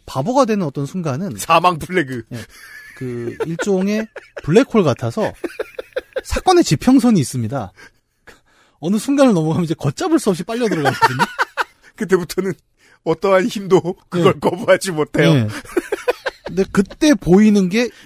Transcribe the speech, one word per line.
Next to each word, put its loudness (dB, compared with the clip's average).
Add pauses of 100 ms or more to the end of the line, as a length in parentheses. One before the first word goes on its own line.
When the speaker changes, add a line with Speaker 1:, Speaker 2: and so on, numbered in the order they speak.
Speaker 1:
바보가 0
되는 0
어떤 -4
순간은 -6
Speaker 2:
사망 0
플래그. -4 (100)
Speaker 1:
예. -12 (580)
그 -8 (100)
일종의 -2 (380)
블랙홀 2
같아서 -2 (880)
사건의 2
지평선이 4
있습니다. -4 (1080)
어느 -2
순간을 2
넘어가면 0
이제 -4
걷잡을 -2
수 0
없이 -4
빨려 -2
들어가거든요. 0 (400)
Speaker 2:
<laughs> -10
그때부터는 -2 (500)
어떠한 2
힘도 0 (280)
그걸 2
Speaker 1:
예. -18
Speaker 2:
거부하지 0
못해요. 0
Speaker 1:
예. 2 (1000)
근데 -4
그때 2
보이는 4
게 -2 (160)